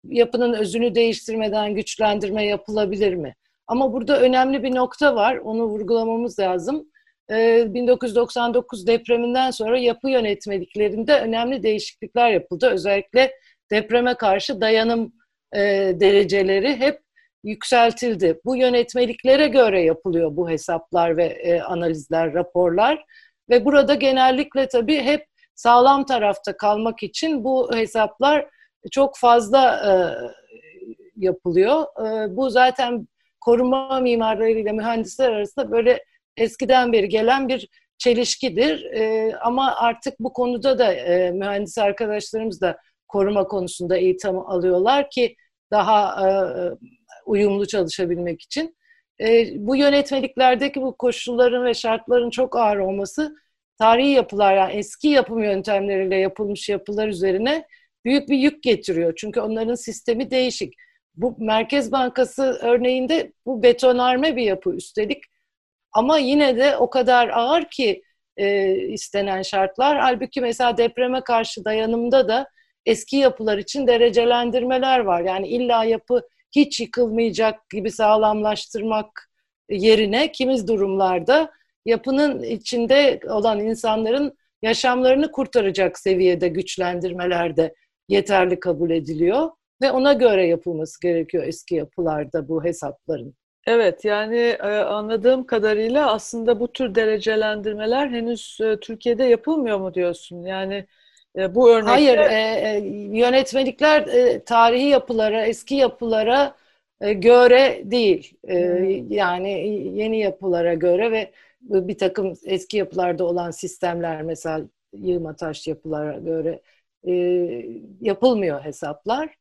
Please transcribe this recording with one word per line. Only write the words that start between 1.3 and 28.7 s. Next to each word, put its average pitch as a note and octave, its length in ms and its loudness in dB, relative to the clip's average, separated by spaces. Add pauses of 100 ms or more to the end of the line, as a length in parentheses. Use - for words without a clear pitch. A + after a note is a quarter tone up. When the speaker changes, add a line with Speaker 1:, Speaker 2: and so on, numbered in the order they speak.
Speaker 1:
güçlendirme G#3 720 -2
yapılabilir G#3 680 -2
mi? D3 220 -8 (320)
Ama B3 260 0
burada A#3+ 280 0
önemli B3+ 420 2
bir B3+ 120 -2
nokta B3+ 400 0
var, A#3 220 2
onu A3+ 280 -6
vurgulamamız A3+ 760 -2
lazım. F#3+ 520 -4 (400)
Ee, A3+ 360 4
bin A#3+ 200 -2
dokuz B3 220 2
yüz G3+ 60 -8
doksan A#3+ 380 0
dokuz A#3 340 -4
depreminden A#3+ 640 0
sonra A3+ 280 -2
yapı A#3+ 300 -2
yönetmeliklerinde G#3 1120 0
önemli A3+ 440 -4
değişiklikler A3 680 0
yapıldı. F3 380 0
Özellikle G3+ 640 0 (380)
depreme A3+ 420 0
karşı G3+ 480 -2
dayanım, A3+ 520 0 (420)
e, G#3 40 -2 (400)
dereceleri G3 760 2
hep C#4 240 -2 (440)
yükseltildi. A3 1000 0
Bu B3+ 100 -2
yönetmeliklere B3 920 2
göre A3 340 4
yapılıyor E3 540 0
bu E3+ 140 -4
hesaplar E3 680 -2
ve, E3+ 80 2
e, E3+ 360 -2
analizler, E3 720 -4
raporlar. F3+ 720 0 (440)
Ve A#3+ 160 4
burada C#4+ 300 4
genellikle C4 720 2
tabii C4 340 0
hep D4 240 -2 (300)
sağlam C4 500 6
tarafta G#3 520 -2
kalmak G#3+ 460 -2
için D4 400 -4
bu C4 320 0
hesaplar A3+ 720 0 (440)